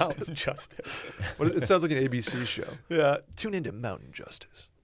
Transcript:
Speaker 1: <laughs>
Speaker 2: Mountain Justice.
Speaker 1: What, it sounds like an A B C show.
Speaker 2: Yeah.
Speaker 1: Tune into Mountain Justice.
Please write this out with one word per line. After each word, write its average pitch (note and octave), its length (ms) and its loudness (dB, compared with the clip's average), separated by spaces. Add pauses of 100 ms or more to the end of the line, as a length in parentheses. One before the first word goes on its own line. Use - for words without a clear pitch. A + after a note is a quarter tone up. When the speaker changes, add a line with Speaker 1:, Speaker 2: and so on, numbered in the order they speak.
Speaker 1:
<laughs> - 0 -
Speaker 2:
Mountain E3 340 -2
Justice. - 640 -6 (400)
Speaker 1:
What, D3+ 100 4
it D#3 160 2
sounds F3+ 180 6
like D#3+ 100 2
an C#3 120 2
A C3 40 2
B B2 120 0
C B2 240 0
show. - 240 -4 (220)
Speaker 2:
Yeah. D3 280 6 (180)
Speaker 1:
Tune G#3+ 180 -4
into F3 180 -2
Mountain G2+ 400 -6
Justice. - 560 -12 (160)